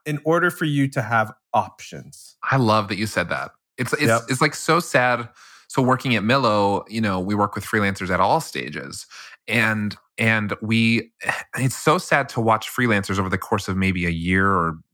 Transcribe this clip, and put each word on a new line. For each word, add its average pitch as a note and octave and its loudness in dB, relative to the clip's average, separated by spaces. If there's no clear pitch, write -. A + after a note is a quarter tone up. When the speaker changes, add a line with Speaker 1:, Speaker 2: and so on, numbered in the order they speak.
Speaker 1:
in D3 -2
order E3+ 4
for E3+ -4
you C#3+ 2
to C3+ -4
have A2 0
options. - -6
Speaker 2:
I C3+ 0
love G#2+ 4
that G2 -4
you G#2+ -2
said F2 -4
that. C2 -6
It's, B2 -4
it's, - -2
Speaker 1:
Yep. A2+ 4
Speaker 2:
it's, B2+ 0
like, D3+ 0
so E3 2
sad. B2 0
So - 0
working B2+ 2
at G2 0
Millo, G#2+ 2
you A2 -4
know, F#2+ 0
we G2 -2
work G#2 0
with G2+ -8
freelancers G2 -2
at F2+ 0
all A#2+ 4
stages. - -10
And, A2 0
and A2 2
we, A2+ 2
it's B2+ 0
so D#3 2
sad C#3+ 0
to A#2+ -4
watch A2 0
freelancers G2+ 0
over F#2+ 0
the F#2+ -2
course - -4
of F#2+ -2
maybe F#2 0
a E2+ 0
year F#2 0
or E2 0